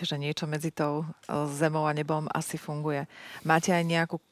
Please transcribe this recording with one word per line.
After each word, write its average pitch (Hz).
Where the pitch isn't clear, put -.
že 156
niečo 147
medzi 151
tou, 147
e, -
zemou 151
a 151
nebom 151
asi -
funguje. 151
Máte 165
aj 170
nejakú 165